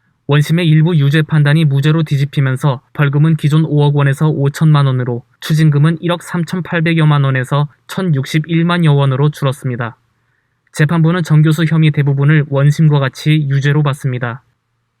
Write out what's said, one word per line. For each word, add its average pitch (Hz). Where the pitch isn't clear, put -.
원심의 156
일부 156
유죄 143
판단이 151
무죄로 151
뒤집히면서 139
벌금은 147
기존 151
오억 147
원에서 143
오천만 143
원으로, 123
추징금은 156
일억 170
삼천팔백여만 165
원에서 135
천육십일만여 165
원으로 139
줄었습니다. 123
재판부는 165
정 151
교수 160
혐의 160
대부분을 143
원심과 147
같이 147
유죄로 143
봤습니다. 123